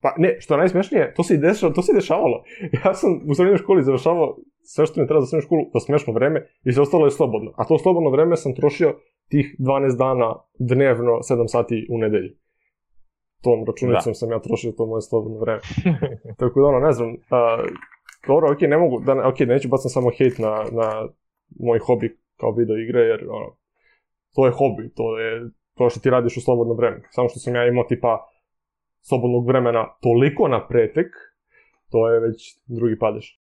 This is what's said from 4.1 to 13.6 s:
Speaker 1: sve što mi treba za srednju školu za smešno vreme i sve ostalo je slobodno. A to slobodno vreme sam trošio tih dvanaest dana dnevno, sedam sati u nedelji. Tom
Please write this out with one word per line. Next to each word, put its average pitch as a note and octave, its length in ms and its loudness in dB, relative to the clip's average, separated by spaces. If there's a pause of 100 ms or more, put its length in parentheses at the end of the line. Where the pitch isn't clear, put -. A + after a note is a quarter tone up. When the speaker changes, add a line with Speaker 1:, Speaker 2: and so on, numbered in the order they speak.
Speaker 1:
sve - 240 -2
što - 140 -4
mi C3+ 60 0
treba D3+ 140 2
za B2+ 60 0
srednju D3+ 200 -2
školu D#3 160 0 (120)
za A#2 60 2
smešno C#3+ 320 -2
vreme C3 340 0 (180)
i B2+ 80 0
sve B2+ 100 4
ostalo D3 240 4
je C#3 40 6
slobodno. A2 460 -2
A A2+ 80 -2
to D#3+ 140 2
slobodno E3+ 320 2
vreme D#3+ 260 2
sam C#3 180 -4
trošio D3 400 0 (340)
tih C#3+ 300 0
dvanaest C3+ 400 0
dana B2 360 0 (240)
dnevno, A#2+ 640 2
sedam A#2 260 0
sati A#2 420 -2
u A#2 80 -4
nedelji. G#2 320 -2 (1120)
Tom A2+ 240 2